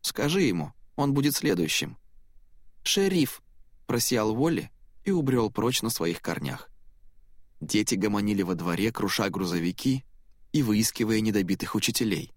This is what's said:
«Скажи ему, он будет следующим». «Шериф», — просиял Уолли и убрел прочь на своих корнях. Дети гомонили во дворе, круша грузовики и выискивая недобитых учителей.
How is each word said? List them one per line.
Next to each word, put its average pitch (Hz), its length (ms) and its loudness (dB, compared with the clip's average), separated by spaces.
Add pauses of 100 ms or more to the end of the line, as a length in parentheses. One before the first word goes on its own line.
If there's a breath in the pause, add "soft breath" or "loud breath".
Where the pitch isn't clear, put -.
«Скажи 165 420 0
ему, 90 300 0 (240)
он 143 160 2
будет 139 220 2
следующим». 82 640 0 (840)
«Шериф», — 190 600 2 (440)
просиял 113 440 2
Уолли 127 400 0 (340)
и 202 60 0
убрел 131 400 2
прочь 117 320 0
на 113 80 -2
своих 85 320 -2
корнях. - 480 -6 (920)
Дети 107 340 0
гомонили 101 480 0
во 90 120 0
дворе, 87 360 0
круша 104 380 -2
грузовики 90 760 -2 (480)
и 151 100 2
выискивая 110 580 2
недобитых 98 540 0
учителей. 101 640 -2